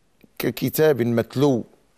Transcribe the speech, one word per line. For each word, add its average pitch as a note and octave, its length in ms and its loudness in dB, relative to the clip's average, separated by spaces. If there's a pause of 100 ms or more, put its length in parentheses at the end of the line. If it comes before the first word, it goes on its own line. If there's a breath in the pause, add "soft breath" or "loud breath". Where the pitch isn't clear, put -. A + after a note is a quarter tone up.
(380)
ككتاب C3+ 640 0
متلو A#2 600 0 (340)